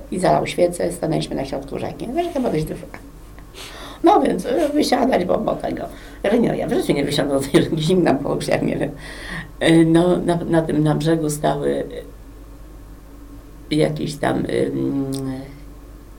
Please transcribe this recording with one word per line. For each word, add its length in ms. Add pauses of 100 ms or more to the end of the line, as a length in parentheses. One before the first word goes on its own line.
(120)
i 80
zalał 280
świecę, 440
stanęliśmy 440
na 100
środku 340
rzeki. 280
No, 160
rzeka 160
była 120
dość 140
duża. 200 (1160)
No 180
więc, 240
y, 280
wysiadać, 520
bo, 120
bo 180
tego. 280 (400)
Ja 100
mówię: 160
„Nie, 80
ja 100
w 60
życiu 200
nie 120
wysiądę 380
z 80
tej 120
rzeki, 180
zimna 320
była 220
już, 120
ja 100
nie 200
wiem”. 140 (800)
Y, 160
no, 320
na, 180
na 260
tym, 220
na 120
brzegu 340
stały, 560 (1900)
y, 40
jakieś 400
tam, 340
ym, 560 (1120)